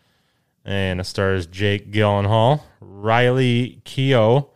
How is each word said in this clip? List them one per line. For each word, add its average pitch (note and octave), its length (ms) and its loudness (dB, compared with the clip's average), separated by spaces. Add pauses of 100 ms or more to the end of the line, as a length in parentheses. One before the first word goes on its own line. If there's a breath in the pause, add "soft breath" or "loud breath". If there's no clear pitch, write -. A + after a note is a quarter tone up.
(640)
And F#2+ 360 -4
it F2+ 40 -6
stars F#2+ 420 -4
Jake G2+ 460 -4
Gyllenhaal, G#2+ 720 0 (200 soft breath)
Riley A#2+ 1040 0
Keough, C3 720 2